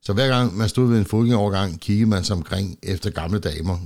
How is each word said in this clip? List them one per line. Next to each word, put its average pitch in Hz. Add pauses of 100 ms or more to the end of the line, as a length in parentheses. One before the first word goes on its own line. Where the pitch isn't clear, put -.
Så -
hver 131
gang 123
man 110
stod 123
ved 117
en 104
fodgængerovergang, 101
kiggede 107
man 95
sig 101
omkring 92
efter 98
gamle 87
damer 85